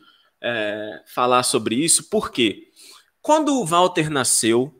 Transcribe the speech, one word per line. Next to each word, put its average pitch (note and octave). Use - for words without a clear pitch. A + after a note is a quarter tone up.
é, G#2+
falar B2
sobre A2
isso, D#3
por -
quê? -
Quando D4
o G#3
Walter E3+
nasceu, B2+